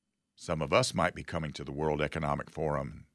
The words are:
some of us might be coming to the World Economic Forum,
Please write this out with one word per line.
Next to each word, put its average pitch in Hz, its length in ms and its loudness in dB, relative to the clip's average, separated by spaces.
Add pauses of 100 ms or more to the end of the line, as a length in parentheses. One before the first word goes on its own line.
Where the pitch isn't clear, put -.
(360)
some 78 280 -2
of 71 100 2
us 127 220 4
might 85 180 4
be 78 100 -8
coming 80 300 -2
to 76 100 -10
the 67 80 -8
World 76 300 2
Economic 73 480 0
Forum, 73 640 -2